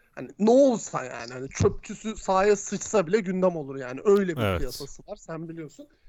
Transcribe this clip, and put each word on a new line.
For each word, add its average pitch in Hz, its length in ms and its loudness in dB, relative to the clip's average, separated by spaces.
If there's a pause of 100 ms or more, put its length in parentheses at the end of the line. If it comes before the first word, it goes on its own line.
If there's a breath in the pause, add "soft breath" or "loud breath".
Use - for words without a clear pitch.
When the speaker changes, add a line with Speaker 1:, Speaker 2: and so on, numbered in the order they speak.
(140 soft breath)
Speaker 1:
hani - 140 -12 (100)
ne 214 120 4
olsa 233 540 4
yani, 127 280 -12
hani - 160 -10
çöpçüsü - 680 -2
sahaya 196 400 2
sıçsa - 500 -2
bile 196 140 2
gündem 185 360 0
olur 135 200 -8
yani. 131 280 -10
Öyle 196 320 4
bir 127 60 -2
Speaker 2:
Evet. 98 160 2
Speaker 1:
piyasası - 500 -8
var, 208 80 -12
sen 160 320 -12
biliyorsun. 165 380 -14 (220)